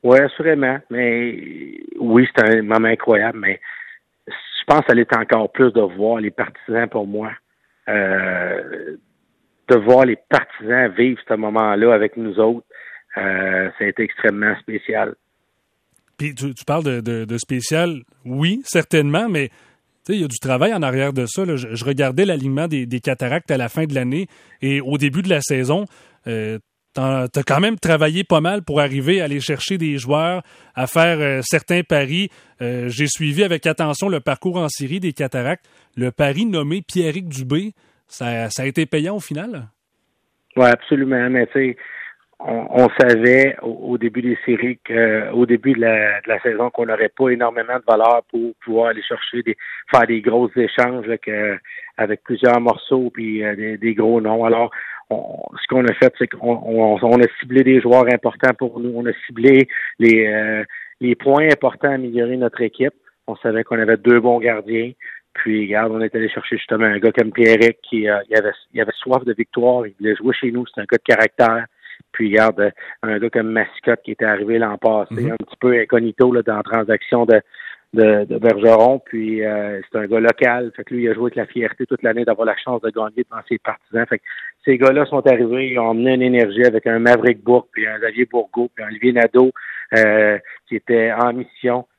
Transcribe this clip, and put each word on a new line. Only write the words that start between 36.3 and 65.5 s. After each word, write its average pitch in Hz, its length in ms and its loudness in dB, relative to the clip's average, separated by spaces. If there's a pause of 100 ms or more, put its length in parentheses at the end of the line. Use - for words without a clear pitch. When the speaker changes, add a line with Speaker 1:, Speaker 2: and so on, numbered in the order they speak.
Speaker 2:
nommé 170 360 -4
Pierrick 175 460 -4
Dubé, 147 440 -6 (360)
ça, 117 420 -8
ça 131 140 -8
a - 20 -4
été 147 200 -2
payant 160 300 -4
au 208 60 -6
final ? 156 460 -12 (880)
Speaker 1:
Ouais, 127 140 6
absolument. 131 600 0
Mais 123 180 0
tu - 60 -20
sais, 131 240 -2 (640)
on, - 300 -6
on 123 200 6 (100)
savait 123 640 6
au, 117 300 -8
au 120 60 -2
début 117 240 -4
des 120 240 -2
séries 120 380 -2
que, 113 480 0
au 120 140 4
début 120 280 2
de 117 80 0
la, 107 400 2
de - 60 -14
la 110 140 -2
saison 120 300 -2
qu'on 117 160 -4
n'aurait 110 280 -2
pas 131 140 2
énormément 120 480 -2
de 123 100 -8
valeur 113 420 4
pour 117 240 -4 (100)
pouvoir 113 240 0
aller 110 160 -4
chercher 120 400 -8
des, 110 120 -4 (340)
faire 117 180 6
des 113 140 -2
gros 117 340 2
échanges, 123 500 0
là, 113 120 -4
que, 104 400 -4 (400)
avec 107 260 -4
plusieurs 120 360 2
morceaux 120 540 0
puis, 107 300 -6
euh, 104 120 -4
des, 110 220 -8
des 110 160 -2
gros 110 260 2
noms. 110 240 0
Alors, 117 280 2 (380)
on, - 280 -6 (240)
ce - 60 -12
qu'on 127 180 2
a 110 80 2
fait, 131 240 4
c'est 123 100 0
qu'on, 120 380 -4
on, 113 360 2
on 120 180 6
a 117 80 6 (120)
ciblé 131 240 2
des 131 160 6
joueurs 123 320 6
importants 123 460 0
pour 120 220 -6
nous. 123 160 -6
On 120 100 -6
a 117 80 -4 (140)
ciblé 131 400 6 (320)
les, 113 280 6
euh, 107 360 -2 (360)
les 123 160 0
points 143 340 2
importants 143 420 0
à 135 40 -2
améliorer 123 420 -2
notre 123 240 -2
équipe. 127 320 -2 (340)
On 110 80 -8
savait 113 280 -2
qu'on 113 160 -2
avait 110 180 2
deux 120 220 6
bons 120 200 2
gardiens. 113 520 -2 (420)
Puis, 110 340 -2